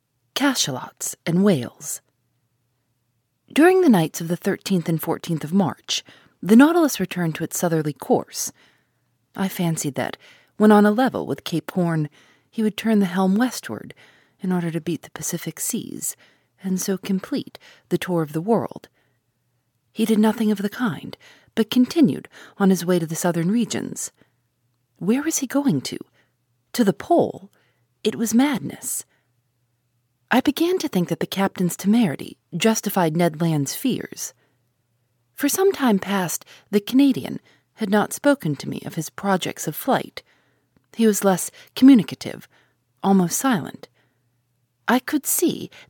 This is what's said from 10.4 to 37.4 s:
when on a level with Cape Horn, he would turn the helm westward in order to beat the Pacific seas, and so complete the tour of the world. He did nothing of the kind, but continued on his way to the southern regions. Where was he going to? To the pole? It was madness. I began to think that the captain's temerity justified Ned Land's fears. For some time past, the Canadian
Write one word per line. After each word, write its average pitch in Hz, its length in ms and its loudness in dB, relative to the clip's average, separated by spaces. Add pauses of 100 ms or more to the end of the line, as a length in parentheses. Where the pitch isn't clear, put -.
when 214 140 6
on 208 160 8
a 214 40 4
level 208 360 -2
with - 160 -6
Cape - 260 -6
Horn, 165 400 -2 (400)
he 226 140 -6
would 214 120 -2
turn 226 220 0
the 196 80 4
helm 190 300 0
westward - 580 -4 (460)
in 185 120 -4
order 170 200 -2
to 160 100 -6
beat 170 220 -6
the - 80 -20
Pacific - 480 -10
seas, - 560 -8 (480)
and 185 180 -2
so 196 160 -4
complete - 600 -6 (300)
the 175 100 0
tour 170 240 -2
of 151 100 -8
the 160 80 -4
world. 190 480 -4 (1000)
He 220 120 -2
did 220 140 2
nothing 214 320 2
of 196 140 -2
the 208 40 -4
kind, - 480 -6 (380)
but 220 160 0
continued 247 580 2 (300)
on 196 140 4
his 170 120 2
way 180 140 2
to 165 80 0
the 160 100 -6
southern 170 360 0
regions. - 600 -4 (840)
Where 226 240 0
was 320 160 -4
he 269 80 -4
going 247 360 0
to? - 180 -12 (720)
To 247 120 0
the 202 80 4
pole? - 600 -2 (540)
It 214 120 -2
was 220 160 -4
madness. - 720 -2 (1200)
I 247 120 4
began 339 380 0
to - 100 -4
think 180 180 0
that - 140 -4
the - 40 0
captain's 190 520 -2
temerity 202 600 0 (160)
justified 180 600 0
Ned 170 240 0
Land's 156 360 0
fears. - 580 -6 (1040)
For 285 120 -2
some 381 240 2
time 240 280 2
past, 185 440 -4 (260)
the 208 120 2
Canadian 262 580 0 (360)